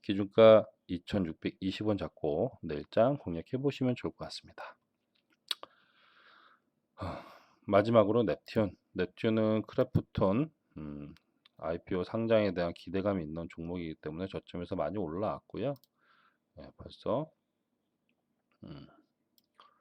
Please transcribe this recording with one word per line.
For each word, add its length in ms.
기준가 640
이천육백이십 960
원 120
잡고 640
내일장 540
공략해 440
보시면 360
좋을 160
것 120
같습니다. 500
아, 260
마지막으로 560
넵튠. 520
넵튠은 720
크래프톤, 840
음, 360
아이피오 440
상장에 500
대한 220
기대감이 480
있는 260
종목이기 460
때문에 320
저점에서 480
많이 220
올라왔고요. 760
네, 80
벌써, 520
음, 240